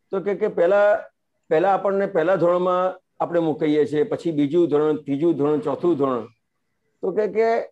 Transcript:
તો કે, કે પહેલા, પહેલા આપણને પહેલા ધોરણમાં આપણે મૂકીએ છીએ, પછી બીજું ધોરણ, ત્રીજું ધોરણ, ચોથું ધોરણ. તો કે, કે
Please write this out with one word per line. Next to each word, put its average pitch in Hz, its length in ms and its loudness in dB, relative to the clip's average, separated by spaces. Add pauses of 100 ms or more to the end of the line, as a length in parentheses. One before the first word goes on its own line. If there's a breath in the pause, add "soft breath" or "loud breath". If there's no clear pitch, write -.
(100)
તો 190 100 -4
કે, 196 140 -4
કે 202 140 -2
પહેલા, 208 560 2 (440)
પહેલા 170 240 2
આપણને 196 340 0
પહેલા 185 300 0
ધોરણમાં 180 640 0 (200)
આપણે 165 200 -2
મૂકીએ 151 460 0
છીએ, 147 160 0
પછી 151 280 -4
બીજું 147 380 2
ધોરણ, 151 280 2
ત્રીજું 143 400 -2
ધોરણ, 147 220 0
ચોથું 151 380 -2
ધોરણ. 127 300 -2 (760)
તો 190 80 -2
કે, 208 160 0
કે 226 340 0 (120)